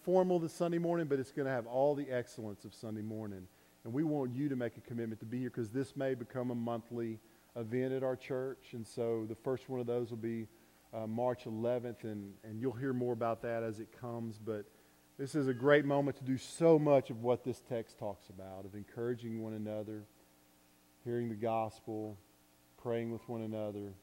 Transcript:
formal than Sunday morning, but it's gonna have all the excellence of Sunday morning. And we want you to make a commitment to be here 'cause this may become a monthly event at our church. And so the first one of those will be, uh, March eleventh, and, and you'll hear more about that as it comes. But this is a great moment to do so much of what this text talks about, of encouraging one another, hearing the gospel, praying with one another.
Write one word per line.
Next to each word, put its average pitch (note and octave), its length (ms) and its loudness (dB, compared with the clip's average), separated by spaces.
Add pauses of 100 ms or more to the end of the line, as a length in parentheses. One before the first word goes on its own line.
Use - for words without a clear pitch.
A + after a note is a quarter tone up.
formal F#3 360 6
than E3 100 0
Sunday E3+ 280 0
morning, E3+ 300 2
but C#3 120 4
it's B2+ 120 -4
gonna C#3 180 0
have A#2+ 180 0
all C3+ 260 4
the C#3 160 -4
excellence A#2 560 -4
of G#2 80 -14
Sunday G#2+ 280 -6
morning. G#2+ 460 -6 (360)
And A2+ 100 -6
we D3 100 2
want D3 300 0
you C#3 160 -2
to C3+ 60 0
make A#2+ 220 -2
a A2 40 -14
commitment A#2 380 -6
to A2+ 60 -10
be A#2+ 140 -4
here B2+ 100 -2
'cause A2+ 200 -4
this B2+ 260 -4
may C3+ 200 0
become B2 340 -4
a B2 60 -2
monthly A#2 640 -4 (360)
event B2 380 0
at C3 100 0
our C3 120 2
church. C3 580 -6
And A2+ 140 -8
so A#2 380 0
the A2 100 -6
first C3 320 -2
one C3 120 -4
of A#2+ 80 -2
those A#2+ 220 0
will A#2+ 80 -6
be, A2+ 300 -4 (460)
uh, A2 120 -4
March A#2+ 400 0
eleventh, A#2 580 -2
and, G#2 300 -6 (100)
and A2 180 -8
you'll B2+ 100 0
hear C3 220 -2
more B2 200 0
about A#2 280 0
that A#2 220 -2
as A2 160 -4
it A2 120 -12
comes. A#2 480 -8
But G#2+ 260 -4 (520)
this C#3 180 -6
is C#3+ 120 4
a C3+ 60 4
great C#3+ 300 8
moment C#3 340 2
to - 60 -12
do B2+ 140 2
so E3 420 8
much C#3+ 300 6
of A2+ 120 -6
what A#2+ 220 4
this B2 160 -2
text - 380 -6
talks G2+ 320 -8
about, F#2+ 360 -12
of G2 100 -14
encouraging A2+ 680 -4
one A2 120 -6
another, G#2+ 520 -6 (1000)
hearing A#2+ 260 0
the A2 60 -4
gospel, A2 840 -2 (600)
praying A#2 340 -2
with A2+ 160 -8
one A#2 140 -4
another. G#2 600 -4